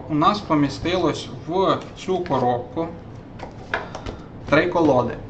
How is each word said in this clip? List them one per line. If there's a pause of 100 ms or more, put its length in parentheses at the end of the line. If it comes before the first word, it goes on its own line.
у
нас
помістилось (180)
в (200)
цю
коробку (1600)
три
колоди. (160)